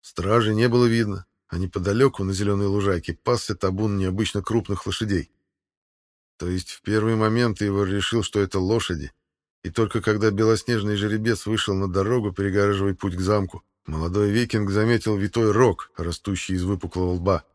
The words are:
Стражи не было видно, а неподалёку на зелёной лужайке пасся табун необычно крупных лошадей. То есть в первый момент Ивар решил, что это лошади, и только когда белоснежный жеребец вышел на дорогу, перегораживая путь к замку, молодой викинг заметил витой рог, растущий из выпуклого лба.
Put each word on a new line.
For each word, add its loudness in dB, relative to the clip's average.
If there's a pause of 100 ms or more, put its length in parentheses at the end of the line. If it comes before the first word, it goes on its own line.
Стражи 0
не 4
было 4
видно, 0 (220)
а -6
неподалёку 0
на -2
зелёной 0
лужайке 0
пасся -2
табун -2
необычно -2
крупных -4
лошадей. -4 (1080)
То -6
есть -6
в -18
первый 0
момент 2
Ивар 0
решил, 0
что -2
это 0
лошади, -2 (500)
и -8
только 0
когда 2
белоснежный 0
жеребец -2
вышел 0
на 0
дорогу, 0
перегораживая 0
путь -4
к -6
замку, 0 (220)
молодой 0
викинг 0
заметил 2
витой 2
рог, 2
растущий -4
из -2
выпуклого -2
лба. 0